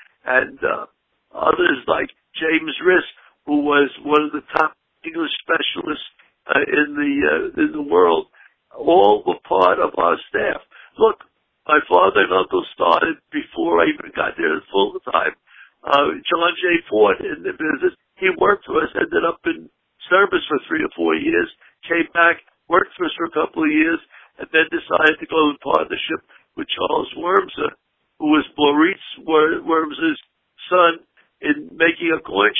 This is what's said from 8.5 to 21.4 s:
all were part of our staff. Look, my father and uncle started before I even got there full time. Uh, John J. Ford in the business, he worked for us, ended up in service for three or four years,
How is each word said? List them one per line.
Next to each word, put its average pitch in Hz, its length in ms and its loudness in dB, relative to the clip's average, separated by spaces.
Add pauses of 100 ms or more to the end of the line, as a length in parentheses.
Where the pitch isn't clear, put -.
all 196 500 4
were - 220 -4
part 92 340 2
of - 200 -2
our 82 200 2 (100)
staff. - 340 -4 (360)
Look, 214 260 2 (440)
my 151 180 4
father 180 360 4
and 90 100 0
uncle 92 400 0
started 85 480 2 (100)
before 165 500 -2
I 165 60 4
even 151 300 -6
got - 200 -4
there 78 240 -2 (120)
full 98 280 0
time. - 360 -2 (480)
Uh, 143 280 2 (160)
John 170 280 -2
J. 175 320 0
Ford - 320 2
in - 220 -8
the - 100 -6
business, - 420 -4 (220)
he 190 140 -2
worked 196 340 0
for 156 180 -2
us, - 140 -6
ended 170 280 -2
up 170 220 -4
in 165 240 -8 (380)
service 190 400 2
for 151 180 -2
three 156 160 -4
or 156 140 -4
four 160 180 0
years, 165 340 0 (340)